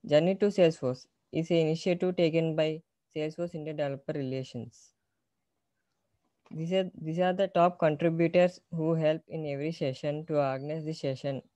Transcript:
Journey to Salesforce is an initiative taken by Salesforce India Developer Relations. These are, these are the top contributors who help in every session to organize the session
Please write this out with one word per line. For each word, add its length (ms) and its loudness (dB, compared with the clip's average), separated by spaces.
Journey 320 4
to 100 2
Salesforce 600 2
is 200 -4
an 80 4
initiative 580 0
taken 400 2
by 240 0
Salesforce 400 -6
India 200 -8
Developer 400 -6
Relations. 800 -8
These 220 -6
are, 180 0
these 200 -4
are 140 4
the 140 0
top 300 4
contributors 840 2
who 200 0
help 340 0
in 180 -8
every 260 -4
session 540 -4
to 120 0
organize 460 -2
the 100 -6
session 480 -6